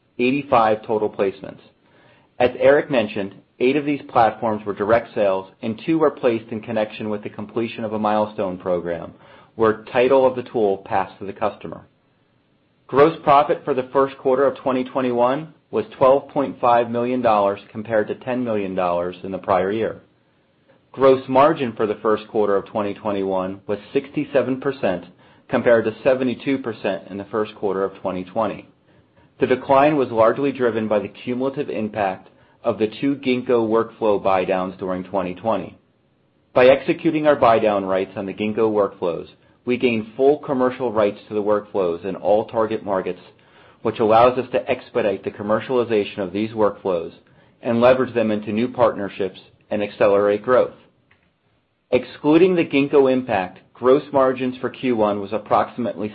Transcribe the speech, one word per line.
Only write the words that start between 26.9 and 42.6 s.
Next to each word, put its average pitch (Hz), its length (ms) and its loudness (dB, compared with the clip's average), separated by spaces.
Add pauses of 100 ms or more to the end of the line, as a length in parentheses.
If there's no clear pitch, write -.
in 101 60 -10
the 101 80 -10
first 107 300 -4
quarter 95 280 -2
of 95 180 -4
twenty 92 220 -6
twenty. 98 440 -4 (720)
The 131 60 2
decline 135 500 4
was 127 140 0
largely 120 420 2
driven 113 360 0
by 107 120 2
the 101 100 -4
cumulative 131 600 -6
impact 101 600 -4 (340)
of 107 160 -2
the 107 200 0
two 143 180 0
Ginkgo 123 520 0
workflow 110 520 0
buy 95 240 2
downs 92 340 -2
during 92 240 -6
twenty 92 320 -6
twenty. 104 420 -6 (800)
By 127 100 6
executing 151 600 2
our 147 80 6
buy 117 240 4
down 104 260 2
rights 95 300 -2
on 101 100 -8
the 95 80 -8
Ginkgo 107 380 -2
workflows, 95 560 -2 (380)
we 123 120 0
gain 117 400 -2
full 143 220 4
commercial 127 520 -2
rights 104 360 0
to 107 80 -8
the 104 80 -2
workflows 98 600 -2
in 95 120 -6
all 104 320 0
target 110 360 -4